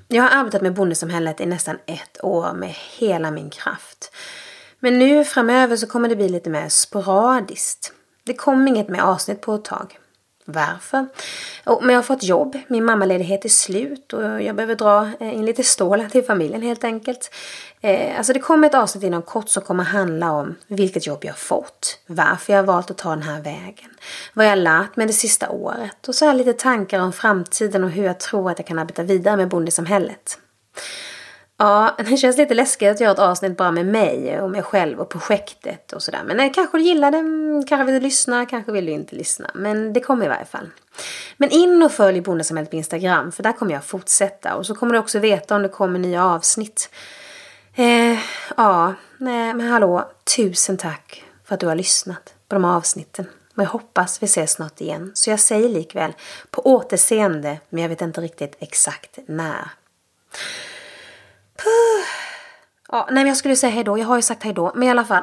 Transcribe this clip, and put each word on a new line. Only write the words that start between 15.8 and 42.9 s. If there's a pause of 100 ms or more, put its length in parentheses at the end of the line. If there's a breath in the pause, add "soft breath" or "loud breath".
till
familjen
helt
enkelt. (500 loud breath)
Eh,
alltså
det
kommer
ett
avsnitt
inom
kort
som
kommer
handla
om (120)
vilket
jobb
jag
har
fått,
varför
jag
har
valt
att
ta
den
här
vägen, (440 loud breath)
vad
jag
har
lärt
mig
det
sista
året
och
så
här
lite
tankar
om
framtiden
och
hur
jag
tror
att
jag
kan
arbeta
vidare
med
bondesamhället. (1160 loud breath)
Ja,
det
känns
lite
läskigt
att
göra
ett
avsnitt
bara
med
mig
och
mig
själv
och
projektet
och
sådär.
Men,
eh,
kanske
du
gillar
det,
mm,
kanske
vill
du
lyssna,
kanske
vill
du
inte
lyssna.
Men
det
kommer
i
varje
fall. (680 loud breath)
Men
in
och
följ
Bondesamhället
på
Instagram,